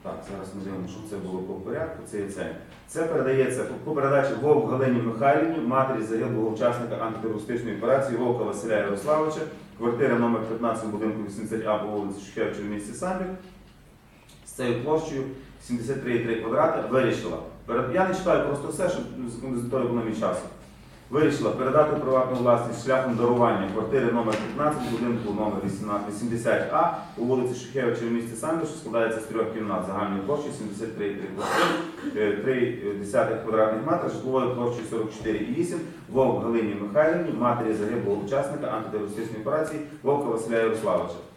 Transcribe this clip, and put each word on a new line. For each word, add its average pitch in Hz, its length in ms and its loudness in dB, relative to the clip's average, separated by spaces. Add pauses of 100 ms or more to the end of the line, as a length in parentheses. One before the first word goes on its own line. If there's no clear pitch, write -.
Так, 90 280 -8
зараз 95 240 -8
ми 98 80 -8
дивимося, 92 300 -6
щоб - 160 -12
це 92 180 -8
було 92 120 -4
по 95 140 -6
порядку, 156 440 -6 (140)
це 107 60 -6
є 101 100 -4
це. - 280 -6 (320)
Це 160 160 -2
передається 131 600 2
по, 127 100 -4
по 147 280 -2
передачі 135 400 4
Вовк 147 300 6
Галині 123 300 4
Михайлівні, 147 680 2
матері 127 360 2
загиблого 113 460 0
учасника 120 460 0
антитерористичної 110 800 -4
операції 120 400 2
Вовка 120 260 2
Василя 104 340 0
Ярославовича, 147 600 0 (380)
квартира 117 380 2
номер 117 260 2
п'ятнадцять 113 460 -2
будинку 104 400 -2
вісімдесят 110 400 -4
А 107 100 2
по 104 100 -2
вулиці 101 380 -4
Шухевича 101 360 -4
в 104 40 -6
місті 104 280 -6
Самбір 185 340 -4 (1160)
з - 60 -18
цією 120 320 -2
площею 151 400 0 (380)
сімдесят 123 420 -4
три 120 120 0
і 113 40 4
три 113 160 0
квадрати 113 540 2
вирішила. 113 480 2 (280)
Перед... - 300 0
я 190 120 4
не 180 80 0
читаю 156 320 2
просто 139 200 -2
все, 139 220 0
щоб - 140 -2 (240)
з, 120 380 -4
з 120 40 -6
тою 123 160 0
економії 117 300 0
часу. - 260 0 (680)
Вирішила 131 420 4
передати 143 440 4
у 147 40 0
приватну 127 380 4
власність 120 480 2
шляхом 131 300 2
дарування 117 580 4
квартири 117 380 2
номер 110 240 2
п'ятнадцять, 131 560 0
будинку 110 420 0
номер 104 320 0
вісімнадцять, 104 440 -4
вісімдесят 117 640 0
А - 240 2 (200)
у 117 80 -2
вулиці 123 400 0
Шухевича 120 400 -2
в 117 60 0
місті 117 240 -2
Самбір, 160 320 -2
що - 100 -8
складається 110 420 0
з - 40 -8
трьох 110 300 -2
кімнат 98 340 -2
загальною 95 360 -2
площею 143 300 -2
сімдесят 110 440 -6
три 101 100 -2
і - 80 -4
три 92 200 -8
квартири, - 960 0
е, - 120 0
три 123 340 2 (220)
десятих 110 440 0
квадратних 110 420 2
метра, 165 240 0
житловою 123 460 0
площею 120 340 -2
сорок 107 280 -4
чотири 110 200 -2
і - 160 -2
вісім, 160 260 -2 (320)
Вовк 117 320 4
Галині 113 380 0
Михайлівні, 156 580 2
матері 117 340 2
загиблого 104 480 0
учасника - 460 -2
антитерористичної 107 760 -6
операції 151 400 0 (220)
Вовка 139 260 2
Василя 113 280 0
Ярославовича. 104 600 0 (180)